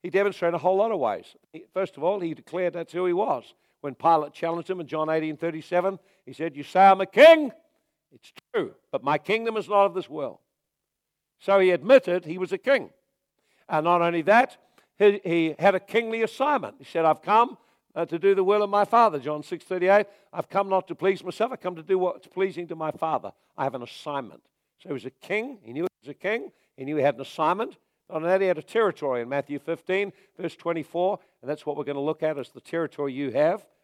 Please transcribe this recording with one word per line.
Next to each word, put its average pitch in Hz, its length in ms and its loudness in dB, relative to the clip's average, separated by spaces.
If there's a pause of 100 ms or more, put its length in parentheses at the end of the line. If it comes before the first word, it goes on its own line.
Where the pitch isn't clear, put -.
He 180 80 -10
demonstrated 185 440 0
a 160 40 -6
whole 180 180 0
lot 220 160 0
of 180 80 -4
ways. 104 340 -4 (180)
He, 123 200 -20
first - 240 -6
of 139 80 -8
all, 196 160 -2
he 165 140 -6
declared 175 400 -6
that's 170 180 -12
who 180 140 -4
he 175 80 0
was. 180 400 -4 (260)
When 139 140 -10
Pilate 156 400 0
challenged 165 340 -6
him 185 100 -6
in 156 80 -10
John 156 220 -4
eighteen 156 300 -2
thirty-seven, 175 600 -4 (280)
he 135 80 -18
said, 156 200 -8
"You 143 80 -14
say 180 180 0
I'm 190 200 8
a 190 60 0
king? 302 440 8 (640)
It's - 180 -20 (220)
true, 185 220 -4 (160)
but 123 120 -6
my 143 140 0
kingdom 220 400 -4
is 185 120 -6
not 202 180 4
of 175 80 -2
this 180 160 -8
world." 143 280 -10 (1000)
So 196 220 4
he 185 100 4
admitted 180 560 4
he 165 100 -10
was 185 160 -6
a 190 60 -6
king. 247 340 -2 (760)
And 156 160 0
not 175 180 4
only 170 200 0
that, 226 360 4 (400)
he, 202 260 4
he 165 340 0
had 190 160 4
a 185 60 -2
kingly 226 400 -4
assignment. 226 580 -2
He 135 60 -20
said, 165 220 -2
I've 156 160 2
come 220 340 2 (380)
uh, 170 120 -4
to 170 120 -8
do 196 160 4
the 190 100 2
will 208 180 2
of 202 80 -2
my 208 140 2
Father. 220 340 4
John 147 240 -6
six - 220 -10
thirty-eight, 190 420 2 (260)
"I've - 160 -8
come 196 200 -2
not 190 200 0
to 165 60 -10
please 190 300 -2
myself, 208 280 -4
I've - 80 -14
come 180 160 -8
to 160 60 -16
do 185 160 0
what's 180 280 -4
pleasing 175 420 -6
to 165 80 -10
my 156 140 -4
Father. 143 420 -4 (240)
I 135 80 -4
have 131 100 -4
an 123 80 -10
assignment." 117 600 -10 (360)
So - 100 -20
he 160 40 -10
was 117 120 -10
a 131 60 -12
king, 220 520 -8
he 113 100 -20
knew 156 120 -6
he - 240 -12
was 143 80 -18
a - 20 -20
king, 214 340 -6 (240)
he 135 80 -14
knew 151 120 -6
he 139 60 0
had 135 140 2
an 127 40 -16
assignment. 170 560 -2 (320)
Not 180 80 -12
only 160 120 -4
that, 190 120 2
he 190 60 2
had 165 120 0
a 151 40 -12
territory 151 600 -2
in 120 60 -8
Matthew 143 300 -4
fifteen, 185 540 -4 (240)
verse 170 200 -10
twenty-four, 170 640 -4 (240)
and 127 80 -10
that's 151 140 -8
what 147 120 -6
we're 147 80 -8
gonna 143 160 -6
look 151 220 -4
at, 156 160 -2
is 123 120 -12
the 123 100 -20
territory 151 520 -6
you 135 180 -6
have. 156 360 0 (180)